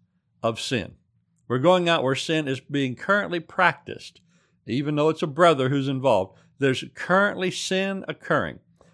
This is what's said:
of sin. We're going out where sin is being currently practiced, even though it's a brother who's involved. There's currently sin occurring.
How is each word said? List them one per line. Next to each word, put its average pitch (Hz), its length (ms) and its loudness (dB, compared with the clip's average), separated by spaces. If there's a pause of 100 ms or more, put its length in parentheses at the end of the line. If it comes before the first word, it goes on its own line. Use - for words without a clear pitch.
(420)
of 113 160 0
sin. - 360 -4 (540)
We're 123 100 -2
going 175 300 4
out 165 140 2
where 131 120 0
sin 156 340 -2
is 131 120 -6
being 135 360 -4
currently 190 440 -2
practiced, - 800 -4 (440)
even 143 300 -2
though 147 140 2
it's 160 120 -4
a 180 40 0
brother 147 420 4
who's 139 180 0
involved. 127 520 0 (200)
There's 135 240 0 (120)
currently 185 560 0
sin 190 580 -4
occurring. 123 520 -4 (340)